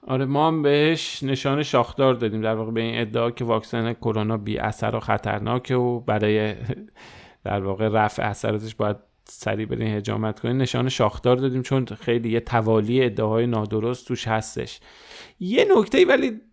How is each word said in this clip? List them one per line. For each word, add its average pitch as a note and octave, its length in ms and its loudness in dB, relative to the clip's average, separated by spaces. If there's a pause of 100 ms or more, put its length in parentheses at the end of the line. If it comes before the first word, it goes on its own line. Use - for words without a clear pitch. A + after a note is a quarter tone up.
آره، C3 180 -2
ما C#3+ 240 2
هم D#3+ 140 0
بهش D3 600 2
نشان C3+ 400 0
شاخدار C3+ 520 2
دادیم A2 260 -2
در A2 140 0
واقع A2 160 -4
به A2+ 100 -2
این A#2 200 -2
ادعا A#2 300 0
که A#2+ 140 -6
واکسن A2+ 480 -2
کرونا A2 440 0
بی G#2+ 220 -4
اثر A2+ 380 -2
و A2+ 40 -2
خطرناکه A2 720 -2
و B2 260 0
برای G#2+ 540 0 (400)
<laughs> - 500 -20
در G2 160 -2
واقع G2 280 -2
رفع G#2+ 340 0
اثراتش G#2+ 520 -4
باید G#2 220 -2 (280)
سریع G#2+ 420 -6
برین A2 300 -2
حجامت G#2+ 440 -4
کنین، B2 180 -2
نشان B2+ 300 0
شاخدار B2 480 2
دادیم C3 260 0
چون C3 240 0
خیلی A#2 440 -2
یه A2+ 100 2
توالی A2+ 640 2
ادعاهای A2 420 0
نادرست A2 640 -2
توش A#2+ 200 -4
هستش. - 520 -4 (600)
یه A3 260 2 (100)
نکته‌ای C4+ 280 6
ولی C4 280 4 (200)